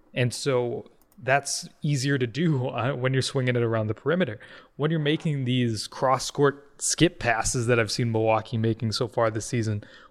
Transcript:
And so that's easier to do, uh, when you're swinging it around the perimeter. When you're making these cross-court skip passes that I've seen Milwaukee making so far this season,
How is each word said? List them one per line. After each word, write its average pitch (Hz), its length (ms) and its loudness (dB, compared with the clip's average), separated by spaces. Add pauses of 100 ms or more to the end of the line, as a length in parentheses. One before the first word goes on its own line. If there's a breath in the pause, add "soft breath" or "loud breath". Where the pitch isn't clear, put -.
(140)
And 123 200 0
so 123 560 -2 (320)
that's 135 460 -2 (160)
easier 143 340 0
to 123 80 0
do, 135 420 0
uh, 127 260 -2
when 131 200 0
you're 131 80 2
swinging 127 340 0
it 120 60 2
around 113 260 0
the 110 60 -2
perimeter. 147 460 -2 (360 loud breath)
When 147 140 0
you're 165 100 0
making 147 460 0
these 120 420 0
cross-court 139 920 0
skip - 380 2
passes 117 480 0
that 120 120 4
I've 107 120 0
seen 120 200 -2
Milwaukee 110 460 0
making 110 340 0
so 117 160 -2
far 113 220 0
this 110 160 -6
season, 110 380 -2 (280 loud breath)